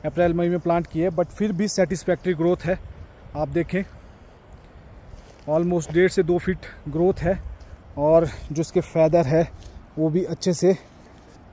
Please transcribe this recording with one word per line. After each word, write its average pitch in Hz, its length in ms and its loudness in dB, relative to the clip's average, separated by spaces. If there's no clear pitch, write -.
अप्रैल 170 280 2
मई 175 160 2
में 175 100 0
plant 170 280 0
की 165 120 -6
है, 180 100 2
but 170 160 0
फिर 208 260 -2
भी 196 160 0
satisfactory 180 640 0
growth 170 240 2
है। 180 220 -2
आप 147 140 -4
देखें, 170 340 -2
almost 170 420 0
डेढ़ 175 180 4
से 190 140 2
दो 175 140 2
फीट 185 200 -2
growth 170 260 2
है 175 260 -2
और 156 320 4
जो 151 100 -4
इसके 175 200 -2
feather 160 460 2
है 156 240 2
वो 156 120 0
भी 170 140 0
अच्छे 170 300 -2
से 180 200 4